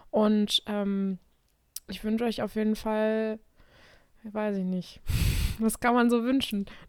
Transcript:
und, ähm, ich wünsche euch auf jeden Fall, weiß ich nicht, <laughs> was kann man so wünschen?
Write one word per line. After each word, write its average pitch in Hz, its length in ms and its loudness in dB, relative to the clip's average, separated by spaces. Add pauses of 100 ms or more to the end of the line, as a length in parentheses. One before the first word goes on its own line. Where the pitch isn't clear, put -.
(120)
und, 214 560 4
ähm, 196 500 -2 (720)
ich 196 140 -12
wünsche 220 220 -2
euch 220 160 -2
auf 208 140 -6
jeden 214 200 0
Fall, 220 640 -2 (840)
weiß 214 340 -4
ich 185 80 -2
nicht, 185 420 -6
<laughs> - 520 2
was 220 200 0
kann 240 160 2
man 240 140 6
so 233 160 2
wünschen? 247 400 0 (240)